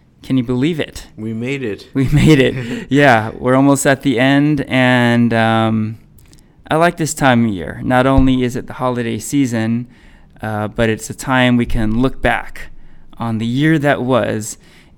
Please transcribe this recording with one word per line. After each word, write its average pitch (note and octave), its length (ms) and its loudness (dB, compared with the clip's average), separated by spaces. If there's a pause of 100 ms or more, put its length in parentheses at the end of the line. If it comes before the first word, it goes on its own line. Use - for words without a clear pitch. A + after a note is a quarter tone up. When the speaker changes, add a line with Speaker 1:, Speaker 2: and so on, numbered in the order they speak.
(240)
Speaker 1:
Can C3 120 -4
you B2+ 80 0
believe B2+ 340 -2
it? - 380 -8
Speaker 2:
We A2 160 -8
made B2+ 320 -6
it. G2+ 300 -8
Speaker 1:
We C3+ 160 0
made D3 300 6
it. B2 480 -2
Speaker 2:
<laughs> - 40 -6
Speaker 1:
Yeah, B2+ 380 4
we're B2+ 260 0
almost C#3 320 4
at C3+ 140 2
the B2 180 0
end, C#3+ 480 2
and, A#2+ 680 2
um, A2+ 680 0 (720)
I - 60 0
like E3+ 220 2
this D#3 160 -4
time B2 320 2
of A2 80 -2
year. F2 280 -8
Not B2+ 240 2
only C3 380 4
is B2 140 -4
it - 100 -10
the - 60 -12
holiday A#2+ 460 -4
season, A#2 680 -2 (540)
uh, G#2+ 260 -6
but A2 220 -2
it's G#2+ 200 -4
a A2+ 40 -10
time B2+ 420 0
we A#2+ 100 2
can A#2+ 360 0
look C3 200 -2
back - 500 -4 (460)
on A2+ 200 -4
the A2+ 80 -4
year D3 340 0
that C3+ 220 0
was. A2 560 -2 (400)